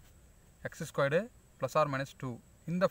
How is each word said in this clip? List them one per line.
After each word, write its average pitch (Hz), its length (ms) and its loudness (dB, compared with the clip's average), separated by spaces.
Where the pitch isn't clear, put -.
x - 240 -10
ஸ்கொயர்டு 147 300 2
plus 131 200 -2
or 151 120 6
minus 135 180 -4
two. 127 100 -6
இந்த 180 180 2